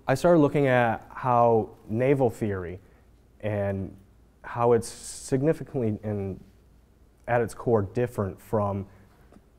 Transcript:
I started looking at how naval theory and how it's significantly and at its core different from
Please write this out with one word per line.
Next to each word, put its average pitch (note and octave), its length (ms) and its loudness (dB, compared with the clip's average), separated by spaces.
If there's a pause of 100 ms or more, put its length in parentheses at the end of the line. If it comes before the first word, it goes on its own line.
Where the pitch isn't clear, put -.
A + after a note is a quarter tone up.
I C3 80 2
started F3 240 4
looking C#3+ 280 4
at A#2+ 460 2
how A#2+ 560 2 (200)
naval C3 400 2
theory F#2+ 500 -6 (640)
and G2+ 540 -4 (480)
how A#2+ 280 0
it's A2+ 160 2
significantly C3 1160 -4
and G2 360 -6 (880)
at A#2+ 140 0
its A2 140 -6
core A2+ 260 2
different G2+ 580 -4
from G2+ 460 -4 (720)